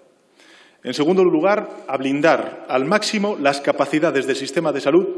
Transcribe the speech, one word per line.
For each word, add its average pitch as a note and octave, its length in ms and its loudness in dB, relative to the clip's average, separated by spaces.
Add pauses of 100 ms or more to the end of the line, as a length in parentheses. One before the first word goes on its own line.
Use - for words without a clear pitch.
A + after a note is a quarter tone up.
(840)
En B2 100 -6
segundo E3+ 300 4
lugar, F3+ 440 2 (200)
a C3+ 80 -4
blindar C3+ 720 0
al C3+ 160 0
máximo G#3 520 -2
las C#3 240 0
capacidades C#3+ 680 0
del C3 80 -2
sistema D3+ 340 -2
de C#3 100 -4
salud, D#3 260 4 (120)